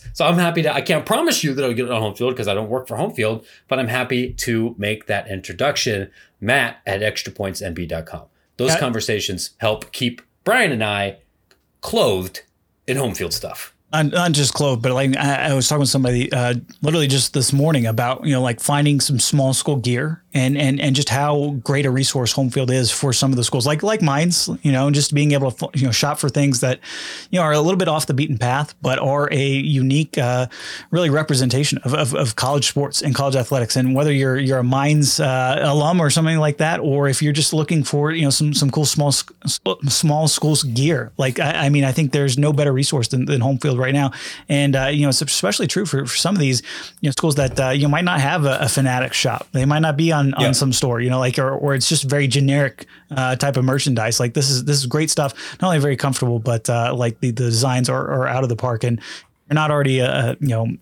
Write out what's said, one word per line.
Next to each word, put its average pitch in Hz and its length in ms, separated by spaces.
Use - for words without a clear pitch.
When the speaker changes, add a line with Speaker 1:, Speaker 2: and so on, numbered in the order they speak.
Speaker 1:
So - 120
I'm 170 120
happy 170 260
to, 143 100
I 143 80
can't 151 240
promise 294 380
you 143 120
that 139 100
I'll 123 80
get 120 140
it 120 40
on 117 100
Home 104 140
Field 123 220
'cause 110 100
I 101 80
don't 107 140
work 123 180
for 113 100
Home 190 160
Field, 110 320
but 131 140
I'm 120 80
happy 127 460
to 113 440
make 104 280
that 101 220
introduction. 98 840
Matt 120 360
at 98 140
extrapointsmb 95 880
dot 82 180
com. - 200
Those 135 160
Speaker 2:
That 170 60
Speaker 1:
conversations 107 800
help 110 320
keep - 320
Brian 220 260
and 110 140
I 101 340
clothed 101 640
in 127 100
Home 127 180
Field 87 180
stuff. - 420
Speaker 2:
Not, 156 220
not 175 200
just 143 200
clothes, 135 300
but, 131 100
like, 135 240
I, 139 320
I 143 60
was 127 120
talking 151 140
with 135 80
somebody, 123 420
uh, 123 220
literally 156 240
just 131 260
this 139 220
morning 139 320
about, 127 400
you 143 80
know, 127 80
like, 123 180
finding 147 400
some 127 180
small 131 360
school 147 220
gear 123 460
and, 139 240
and, 139 200
and 139 160
just 143 140
how 143 560
great 143 220
a 131 40
resource 131 420
Home 131 180
Field 127 200
is 127 200
for 131 240
some - 160
of 127 80
the 120 60
schools, 127 220
like, 151 160
like 214 200
Mines, 160 480
you 143 120
know, 135 160
and 147 60
just 143 200
being 147 180
able 139 200
to, - 200
you 135 140
know, 123 40
shop 143 280
for 147 100
things 139 320
that, 127 200
you 180 80
know, 170 60
are 151 100
a 151 60
little 180 180
bit 180 100
off 151 160
the - 80
beaten 143 240
path, 127 460
but 135 160
are 143 340
a 139 140
unique, 139 720
uh, 127 300
really 170 180
representation 139 720
of, 123 160
of, 151 200
of 120 220
college 135 320
sports - 320
and 139 140
college 139 220
athletics. 123 380
And 127 200
whether 147 180
you're, 135 240
you're 135 220
a 123 60
Mines, 139 540
uh, 131 440
alum 151 360
or 151 120
something 160 260
like 151 220
that, 160 220
or 143 280
if 135 140
you're 147 100
just 147 220
looking 156 300
for, 147 260
you 160 140
know, 139 60
some, 151 220
some 139 180
cool 151 140
small 143 280
sc-, - 200
s-, - 140
small 151 400
schools 151 340
gear, 131 540
like, 131 240
I, 151 240
I 139 60
mean, 143 140
I 135 80
think 147 200
there's 139 240
no 147 160
better 143 220
resource 135 340
than, 127 160
than - 160
Home 135 160
Field 127 220
right 131 160
now. 143 160
And, 139 280
uh, 135 100
you 147 160
know, 143 60
it's 135 140
especially 185 460
true 190 180
for, 139 180
for 120 120
some 180 180
of 185 60
these, 131 220
you 147 80
know, 139 40
schools 151 240
that, 135 220
uh, 131 120
you 143 180
might 156 160
not 175 160
have 147 240
a, 135 160
a 127 80
Fanatics 127 480
shop. - 360
They 131 120
might 147 140
not 156 180
be 165 160
on, 139 220
on - 80
Speaker 1:
Yeah. 123 100
Speaker 2:
some 131 200
store, 120 280
you 123 80
know, 127 120
like, 127 180
or, 135 140
or 139 240
it's - 120
just 156 140
very 143 240
generic, 139 600
uh, 131 240
type 139 200
of 131 80
merchandise. 127 540
Like, 123 160
this 139 160
is, 127 140
this 143 140
is 131 80
great 151 240
stuff. 143 220
Not 185 60
only 165 100
very 139 180
comfortable, 123 440
but, 117 280
uh, 120 240
like, 120 280
the, 127 100
the 120 140
designs 123 440
are, 131 220
are 131 160
out 127 160
of 131 60
the 117 80
park. 117 260
And 120 160
you're 143 60
not 151 160
already 139 300
a, 127 100
a, 127 300
you 147 80
know, 113 180